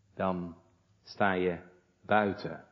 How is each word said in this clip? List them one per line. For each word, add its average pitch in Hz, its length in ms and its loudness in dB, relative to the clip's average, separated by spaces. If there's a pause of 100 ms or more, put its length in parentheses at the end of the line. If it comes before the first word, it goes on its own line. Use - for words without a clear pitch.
(140)
Dan 87 420 -2 (460)
sta 98 300 0
je 90 260 0 (420)
buiten. 98 720 0